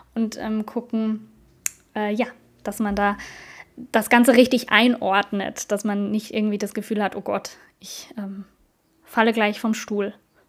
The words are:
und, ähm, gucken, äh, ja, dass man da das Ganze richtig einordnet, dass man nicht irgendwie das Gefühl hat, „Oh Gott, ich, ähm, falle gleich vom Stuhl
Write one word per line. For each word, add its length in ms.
und, 220
ähm, 280
gucken, 640
äh, 180
ja, 140
dass 160
man 160
da 220
das 180
Ganze 240
richtig 360
einordnet, 1040
dass 120
man 280
nicht 220
irgendwie 240
das 160
Gefühl 280
hat, 140
„Oh 60
Gott, 300
ich, 380
ähm, 280
falle 300
gleich 260
vom 140
Stuhl 400